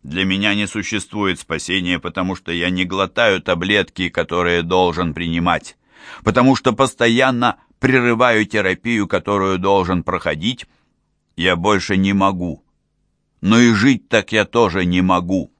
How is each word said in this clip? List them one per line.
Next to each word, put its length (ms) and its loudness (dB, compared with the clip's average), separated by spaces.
Для 220 -4
меня 280 0
не 140 -2
существует 720 -6
спасения, 580 -4
потому 380 -6
что 160 -12
я 180 -2
не 140 -2
глотаю 580 0
таблетки, 680 -2
которые 520 -2
должен 520 0
принимать, 640 -4
потому 320 4
что 160 0
постоянно 840 2
прерываю 680 2
терапию, 600 -2
которую 520 0
должен 440 0
проходить. 640 -4
Я 180 0
больше 400 0
не 160 2
могу. 520 -2
Но 200 2
и 140 4
жить 360 2
так 240 0
я 120 2
тоже 400 0
не 160 2
могу. 580 0